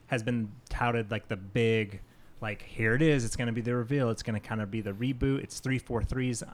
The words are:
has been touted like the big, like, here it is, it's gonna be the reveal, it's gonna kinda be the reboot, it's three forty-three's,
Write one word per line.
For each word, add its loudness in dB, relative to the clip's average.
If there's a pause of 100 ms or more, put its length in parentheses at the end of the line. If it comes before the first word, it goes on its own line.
has -2
been -2 (160)
touted 0
like -4
the -4
big, 2 (400)
like, -6
here 2
it 6
is, 6
it's -2
gonna 0
be 0
the 0
reveal, 2
it's -2
gonna -2
kinda -4
be -4
the -4
reboot, 0
it's -12
three 0
forty-three's, -2 (120)